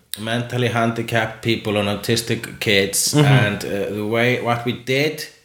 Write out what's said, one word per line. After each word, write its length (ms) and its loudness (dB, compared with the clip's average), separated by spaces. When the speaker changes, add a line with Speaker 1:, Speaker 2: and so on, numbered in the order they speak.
Speaker 1:
mentally 480 -2
handicapped 760 -2
people 340 0
and 100 2
autistic 720 -2
kids, 540 2
Speaker 2:
Mm-hmm. 120 6
Speaker 1:
and, 400 4
uh, 300 -4
the 100 -4
way, 360 2
what 240 -2
we 80 -2
did 520 -2